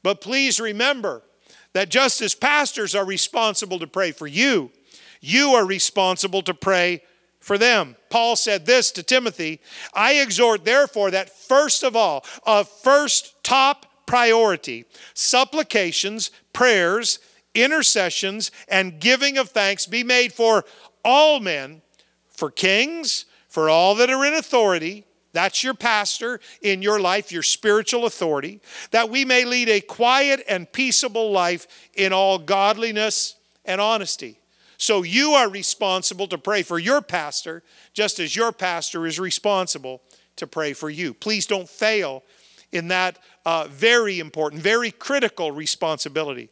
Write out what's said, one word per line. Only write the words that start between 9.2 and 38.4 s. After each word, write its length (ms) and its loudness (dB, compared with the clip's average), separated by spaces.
I 220 2
exhort, 500 2
therefore, 460 2
that 260 -6
first 460 2
of 140 0
all, 280 0
of 220 4
first 760 2
top 640 0
priority, 760 2
supplications, 1160 0
prayers, 680 2
intercessions, 880 0
and 320 -2
giving 380 2
of 120 -2
thanks 360 0
be 180 -4
made 280 2
for 320 2
all 360 6
men, 420 -8
for 220 -6
kings, 720 0
for 220 0
all 240 6
that 160 4
are 140 0
in 100 0
authority. 680 0
That's 300 -2
your 120 -2
pastor 680 -2
in 200 -2
your 180 0
life, 300 0
your 120 -8
spiritual 640 0
authority, 540 -4
that 200 2
we 140 0
may 200 2
lead 240 -2
a 120 2
quiet 680 0
and 240 -6
peaceable 580 -2
life 360 0
in 180 0
all 260 2
godliness 960 -2
and 160 -4
honesty. 600 -4
So 240 0
you 300 0
are 180 4
responsible 800 -4
to 100 -8
pray 240 -2
for 160 -4
your 240 0
pastor, 600 -8
just 280 -2
as 160 -4
your 160 0